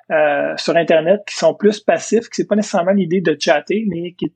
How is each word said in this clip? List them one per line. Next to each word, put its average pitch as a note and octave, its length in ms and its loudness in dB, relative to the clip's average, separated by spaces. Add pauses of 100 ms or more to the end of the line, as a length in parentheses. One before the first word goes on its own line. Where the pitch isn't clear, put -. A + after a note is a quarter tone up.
(100)
euh, D3+ 480 2
sur - 180 -2
Internet, E3 500 2
qui - 100 -12
sont D#3+ 180 2
plus G#3 260 0
passifs, G3 480 0
que - 80 -16
c'est E3 100 -2
pas G#3 100 0
nécessairement G3 360 0
l'idée F#3+ 300 0
de E3 180 2
chatter, F3 480 0
mais F3 300 -6
qui, E3 180 -6